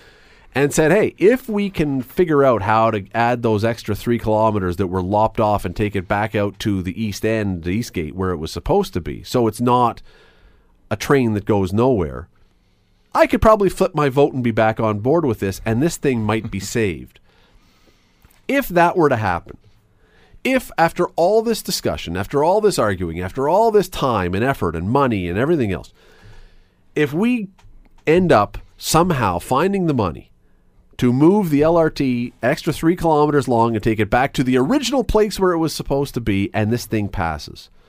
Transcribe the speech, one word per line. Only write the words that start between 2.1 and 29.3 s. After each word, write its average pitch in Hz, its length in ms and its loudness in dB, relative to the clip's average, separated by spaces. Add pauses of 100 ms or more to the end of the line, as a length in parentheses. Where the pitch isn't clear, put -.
out 117 180 2
how 113 280 2
to 104 140 -4 (100)
add 117 280 0
those 110 220 0
extra 113 300 -4
three 117 240 -2
kilometers 107 580 0
that 98 120 -2
were 92 140 -4
lopped 104 380 0
off 104 240 0
and 90 100 -6
take 104 220 -4
it 90 100 -6
back 104 280 -4
out 101 260 -2
to 101 220 -2
the 92 200 -6
East 104 220 -8
End, 101 400 -2
the 87 60 -4
East 113 220 -4
Gate, 78 220 -8
where 92 160 -4
it 87 60 -4
was 78 160 -8
supposed 190 400 -4
to 87 80 -4
be, 65 220 -12
so 123 240 -2
it's 107 140 -4
not 120 420 0 (880)
a 107 60 -4
train 127 380 2
that 98 120 -4
goes 98 260 0
nowhere, 98 560 0 (840)
I 320 120 4
could 247 160 0
probably 208 280 6
flip - 240 0
my 147 160 2
vote 143 240 2
and 127 100 -2
be 117 60 0
back 110 280 2
on 107 220 0
board 151 240 0
with 113 160 -2
this, 98 240 -4
and 113 180 0
this 165 140 0
thing 123 260 -2
might 107 280 -2
be 98 100 -6
<laughs> 98 180 -8
saved." 85 420 -4 (1300)
If 269 220 -2
that 170 300 2
were 151 100 4
to 127 80 2
happen, 92 400 -4 (880)
if 254 320 0
after 165 300 2 (100)
all 202 240 4
this 220 220 -2
discussion, 82 560 -6
after 139 260 0
all 190 160 2
this 208 180 2
arguing, 92 400 -2
after 127 300 -4
all 220 220 4
this 208 180 2
time 101 460 -2
and 107 100 0
effort 98 320 -2
and 90 140 -4
money 120 360 0
and 90 120 -4
everything 131 340 0
else, 71 220 -10 (1000)
if 147 200 -2
we 226 340 0 (580)
end 170 240 4
up 104 280 4 (180)
somehow 135 600 2